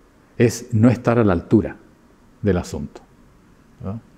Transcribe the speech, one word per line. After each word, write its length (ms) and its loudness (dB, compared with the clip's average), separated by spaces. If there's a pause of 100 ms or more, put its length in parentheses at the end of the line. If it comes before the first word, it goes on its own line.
(380)
es 340 0
no 180 4
estar 300 0
a 40 4
la 100 2
altura 420 0 (680)
del 160 0
asunto, 440 -10 (800)
¿no? 160 -10 (180)